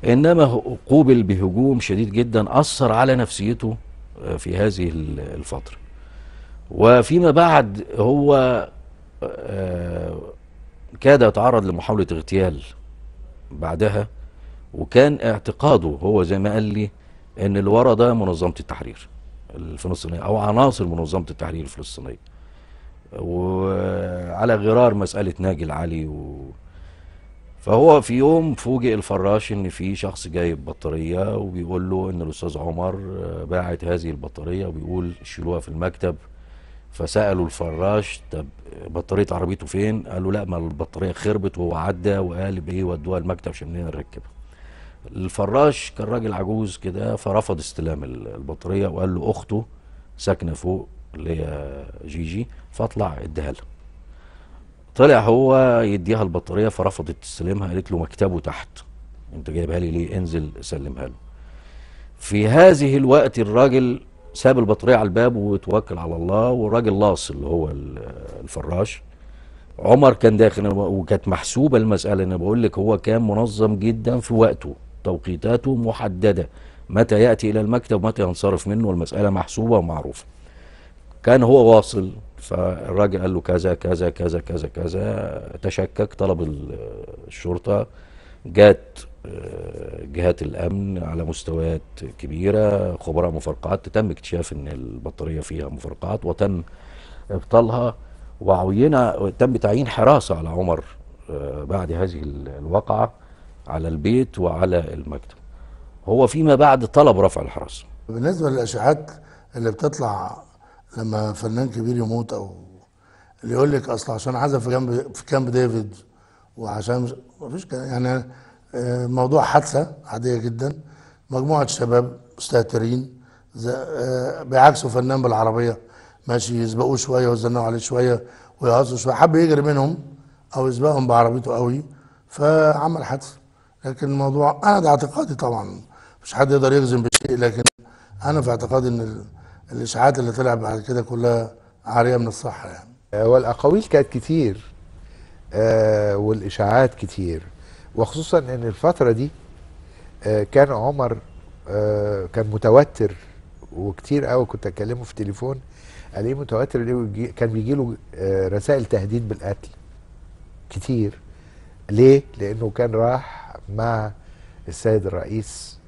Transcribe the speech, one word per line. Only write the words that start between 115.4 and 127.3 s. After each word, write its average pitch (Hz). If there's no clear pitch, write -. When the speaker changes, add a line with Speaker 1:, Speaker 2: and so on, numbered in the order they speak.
Speaker 2:
ديفيد"، 113
وعشان 110
مش... 123
مفيش 156
كده. 131
يعني، 127
آه، 123
موضوع 127
حادثة 147
عادية 117
جدًا، 120
مجموعة 139
شباب 123
مستهترين، 120
ز-، 113
آه، 131
بيعاكسوا 131
فنان 127
بالعربية 113
ماشي، 120
يسبقوه 120
شوية 127
ويزنقوا 120